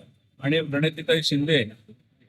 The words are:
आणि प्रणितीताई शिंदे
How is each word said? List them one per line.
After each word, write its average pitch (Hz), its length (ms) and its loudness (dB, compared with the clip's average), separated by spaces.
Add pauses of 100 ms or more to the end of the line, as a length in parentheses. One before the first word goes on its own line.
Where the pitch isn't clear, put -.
(420)
आणि 151 180 2
प्रणितीताई 156 600 0
शिंदे 147 420 2 (640)